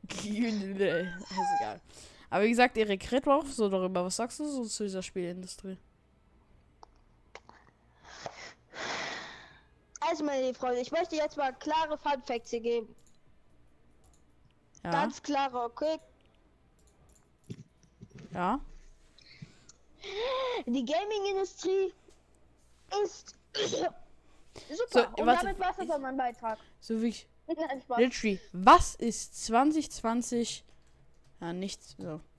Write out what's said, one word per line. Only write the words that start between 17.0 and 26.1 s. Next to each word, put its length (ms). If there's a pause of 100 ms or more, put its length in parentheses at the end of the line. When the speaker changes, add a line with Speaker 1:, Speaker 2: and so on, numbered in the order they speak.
Speaker 1:
Ja. 280 (2000)
Speaker 2:
Die 180
Gaming-Industrie 1080 (1080)
ist 340 (180)
<clears throat> 480 (680)
Super. 460
Speaker 1:
So, 60
Speaker 2:
Und 40
Speaker 1:
warte. 200
Speaker 2:
damit 120
war's 180
das 140
auch 80
mein 180